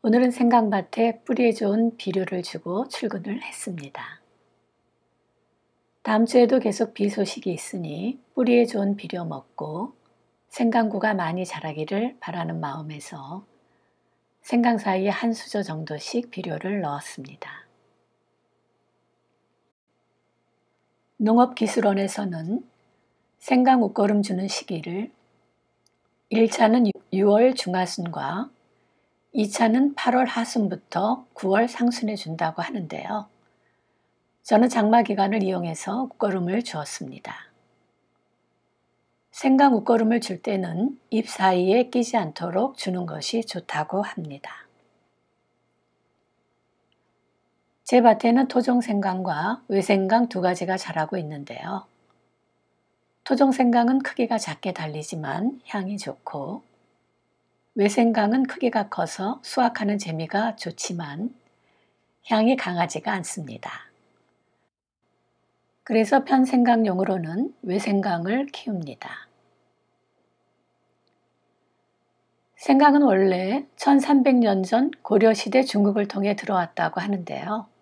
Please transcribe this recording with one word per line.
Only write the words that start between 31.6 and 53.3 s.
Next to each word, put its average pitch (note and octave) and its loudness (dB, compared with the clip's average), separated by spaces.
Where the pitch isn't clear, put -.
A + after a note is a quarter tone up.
상순에 A#3+ -2
준다고 D#3+ -4
하는데요. G3+ -8
저는 A3+ 4
장마 A#3 4
기간을 G3 0
이용해서 F#3 -4
옷거름을 G3 -2
주었습니다. - -12
생강 C4+ 4
옷거름을 A3+ 2
줄 F#3+ -8
때는 F#3+ -2
잎 A3 -2
사이에 F#3+ 2
끼지 B3 0
않도록 F#3 -2
주는 F3+ -6
것이 E3 -6
좋다고 E3+ -6
합니다. - -12
제 B3 6
밭에는 A#3 4
토종 B3 2
생강과 F#3+ -2
외생강 G3 2
두 F#3 -4
가지가 F3+ -2
자라고 E3 -6
있는데요. D3 -10
토종 C4+ 4